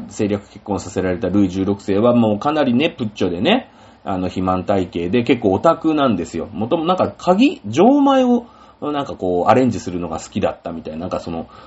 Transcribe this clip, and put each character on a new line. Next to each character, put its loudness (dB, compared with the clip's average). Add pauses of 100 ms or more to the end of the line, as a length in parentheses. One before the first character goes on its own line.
政 -2
略 -20
結 -20
婚 -4
さ -12
せ -4
ら -2
れ -4
た -4
ル 2
イ 2
十 -2
六 -2
世 0
は 4
も 4
う -6
か -2
な 2
り 0
ね、 2
プ -8
ッ -4
チ -4
ョ 0
で -4
ね、 0 (360)
あ -4
の、 -4
肥 -6
満 0
体 0
型 -6
で 0
結 0
構 2
オ 2
タ 4
ク -2
な 2
ん 2
で -2
す -8
よ。 -6
も -6
と 0
も、 -2
な 2
ん -2
か、 0
鍵、 2
錠 2 (160)
前 4
を、 2 (340)
な -4
ん -4
か -10
こ 0
う、 4
ア 8
レ 4
ン 2
ジ -4
す -8
る -4
の -6
が -8
好 -16
き -4
だ 0
っ -12
た -10
み -12
た -12
い -12
な、 -10
な -6
ん -6
か -4
そ -10
の、 -8 (200)